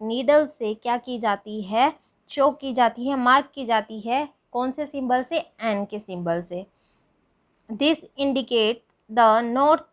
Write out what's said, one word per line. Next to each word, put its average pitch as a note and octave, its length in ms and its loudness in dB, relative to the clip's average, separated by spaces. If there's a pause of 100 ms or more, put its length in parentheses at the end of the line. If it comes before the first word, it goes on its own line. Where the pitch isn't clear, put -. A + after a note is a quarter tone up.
नीडल C4 460 2
से G#3+ 280 -6
क्या A#3+ 220 -4
की B3 220 -8
जाती G#3+ 420 -4
है? A3 300 2 (380)
शो C#4+ 220 2
की C#4 220 -6
जाती A#3+ 360 0
है, C#4 80 -2
मार्क C4 380 4
की C4+ 120 -10
जाती A3 340 -2
है। B3+ 280 -2 (240)
कौन B3 180 -2
से - 160 -6
सिंबल B3+ 360 -2
से? D#4 380 -6
एन G#3 240 -2
के G#3 140 -10
सिंबल F3 420 -4
से। F3+ 260 -10 (1040)
This C#4+ 240 2
indicates A#3+ 1200 -4
the A#3 360 4
north D4+ 380 2